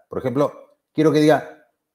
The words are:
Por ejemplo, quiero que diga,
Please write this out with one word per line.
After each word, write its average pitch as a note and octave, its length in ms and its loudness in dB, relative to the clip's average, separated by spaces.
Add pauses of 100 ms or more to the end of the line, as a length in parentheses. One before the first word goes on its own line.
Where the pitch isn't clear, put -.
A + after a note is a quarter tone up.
Por - 120 -12
ejemplo, C3 580 -6 (160)
quiero D#3 180 2
que D3 80 0
diga, D3+ 460 0 (300)